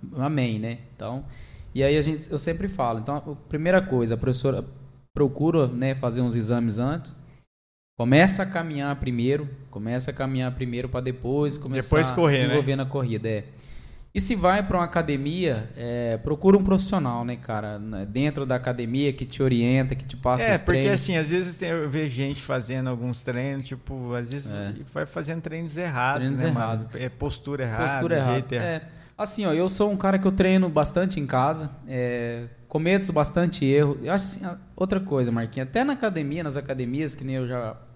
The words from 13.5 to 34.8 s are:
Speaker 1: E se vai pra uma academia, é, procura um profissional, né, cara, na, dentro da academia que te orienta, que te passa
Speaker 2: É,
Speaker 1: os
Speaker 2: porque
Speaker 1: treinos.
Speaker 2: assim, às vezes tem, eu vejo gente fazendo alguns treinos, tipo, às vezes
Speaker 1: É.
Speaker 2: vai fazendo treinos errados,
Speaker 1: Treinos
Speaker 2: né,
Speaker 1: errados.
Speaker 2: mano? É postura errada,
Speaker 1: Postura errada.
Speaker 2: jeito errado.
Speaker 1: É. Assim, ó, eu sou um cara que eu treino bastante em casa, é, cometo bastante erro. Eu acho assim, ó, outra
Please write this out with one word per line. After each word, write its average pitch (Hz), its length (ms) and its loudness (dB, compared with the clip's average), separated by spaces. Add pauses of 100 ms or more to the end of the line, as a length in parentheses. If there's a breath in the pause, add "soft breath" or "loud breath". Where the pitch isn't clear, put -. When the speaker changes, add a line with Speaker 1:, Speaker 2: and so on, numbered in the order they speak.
Speaker 1:
E 196 80 0
se 190 120 2
vai 190 320 4
pra 185 120 0
uma 175 80 2
academia, 147 920 0
é, 120 480 -2
procura 185 340 6
um 196 60 6
profissional, 185 640 2
né, 120 100 -4
cara, 107 420 -6
na, 104 280 -8
dentro 139 400 -2
da 131 100 0
academia 127 560 0
que 131 140 -6
te - 180 -2
orienta, 131 500 4
que 131 120 -8
te - 100 -10
passa 127 300 0
Speaker 2:
É, 214 100 4
Speaker 1:
os - 60 0
Speaker 2:
porque 180 180 4
Speaker 1:
treinos. 185 220 4
Speaker 2:
assim, 165 160 0
às 156 140 0
vezes 180 260 -2
tem, 185 120 -4
eu 160 200 -2
vejo 143 260 -2
gente 139 260 -4
fazendo 131 480 -4
alguns 120 340 -4
treinos, 131 440 -4
tipo, 127 460 -8
às 120 180 -6
vezes 139 160 -8
Speaker 1:
É. 101 260 -6 (200)
Speaker 2:
vai 156 120 -4
fazendo 160 360 -6
treinos 160 360 -8
errados, 139 440 0
Speaker 1:
Treinos 131 180 0
Speaker 2:
né, 127 80 2
Speaker 1:
errados. 113 460 0
Speaker 2:
mano? 123 120 -8
É 127 40 -4
postura 139 560 -6
errada, 113 260 -2
Speaker 1:
Postura 165 240 0
errada. 131 180 2
Speaker 2:
jeito 131 200 -2
errado. 120 140 -2
Speaker 1:
É. 165 140 -4 (360 loud breath)
Assim, 208 280 -2
ó, 175 80 4
eu 170 140 4
sou 208 240 2
um 196 60 -2
cara 196 200 2
que 190 100 2
eu 185 40 4
treino 190 380 6
bastante 170 500 2
em 143 80 -2
casa, 147 420 0 (160)
é, 120 600 -4 (240)
cometo 185 420 2
bastante 156 540 2
erro. 143 360 6
Eu 160 120 -2
acho 190 120 0
assim, - 200 -8
ó, 175 100 -6 (220)
outra 190 240 0